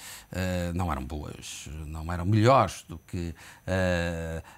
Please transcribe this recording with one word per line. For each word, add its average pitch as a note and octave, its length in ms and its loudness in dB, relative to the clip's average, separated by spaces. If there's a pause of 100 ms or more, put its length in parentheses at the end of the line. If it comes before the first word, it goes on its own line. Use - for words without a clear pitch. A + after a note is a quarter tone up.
(320)
eh, F2+ 400 -2
não F2 200 0
eram C2+ 120 -4
boas, D2+ 640 -10 (180)
não D#2+ 260 -6
eram F2 120 -2
melhores A2 640 6
do E2+ 100 -10
que, E2+ 360 -6 (320)
eh, E2+ 760 0 (160)